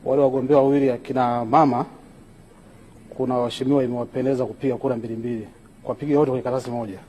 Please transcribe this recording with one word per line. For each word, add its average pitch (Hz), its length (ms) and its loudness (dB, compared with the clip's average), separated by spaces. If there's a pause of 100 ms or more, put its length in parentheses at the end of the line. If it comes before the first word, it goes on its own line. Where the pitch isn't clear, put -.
wale 135 180 2
wagombea 135 340 2
wawili 139 340 4
akina 120 540 -2
mama, 135 420 4 (1300)
kuna 127 180 -2
waheshimiwa 127 500 0
imewapendeza 123 640 -2
kupiga 117 300 -4
kura 127 200 -2
mbili 113 200 -8
mbili, 113 320 -6 (340)
kwa 123 120 -6
piga 143 200 -2
yote 143 160 4
kwenye 127 120 -2
karatasi 123 280 -4
moja. 110 280 -8 (100)